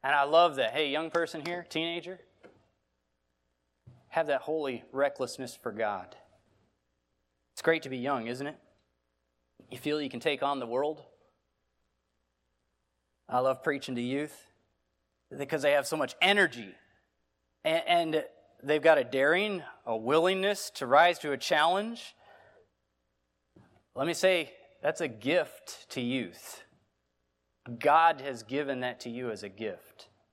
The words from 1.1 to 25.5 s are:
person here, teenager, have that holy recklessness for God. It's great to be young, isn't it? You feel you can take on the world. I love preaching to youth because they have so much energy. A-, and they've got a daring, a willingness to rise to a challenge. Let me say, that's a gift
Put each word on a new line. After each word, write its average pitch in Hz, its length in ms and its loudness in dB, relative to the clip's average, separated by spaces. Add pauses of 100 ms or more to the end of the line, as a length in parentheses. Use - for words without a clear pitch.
person 160 340 -2
here, 175 240 -8
teenager, 170 500 -6 (1900)
have 160 180 -2
that 139 140 0
holy 147 500 -4
recklessness 135 640 -4
for - 160 -8
God. 101 440 -4 (1400)
It's - 80 -14
great 160 220 2
to 139 60 -10
be 131 100 -6
young, 123 280 -4
isn't 131 200 -8
it? 160 100 -10 (1120)
You 127 80 -14
feel 147 240 -2
you 139 80 -6
can 123 100 -8
take 139 240 -2
on 139 160 0
the 123 60 -6
world. 139 380 -4 (2250)
I 123 100 2
love 131 240 0
preaching 139 320 -4
to 120 60 -4
youth 139 460 -6 (880)
because 139 240 -4
they 143 100 4
have 143 160 2
so 160 80 -4
much 143 260 -4
energy. 165 540 2 (880)
A-, 165 260 0
and 160 360 2 (380)
they've 147 180 2
got 156 160 8
a 131 60 2
daring, 160 580 2 (240)
a 113 100 -2
willingness 185 760 2
to 135 160 -8
rise 165 320 6
to 147 120 -6
a 131 60 -2
challenge. 180 760 0 (1800)
Let 135 120 -2
me 170 60 -2
say, 175 380 2 (300)
that's 160 180 -2
a 165 80 -2
gift - 840 -4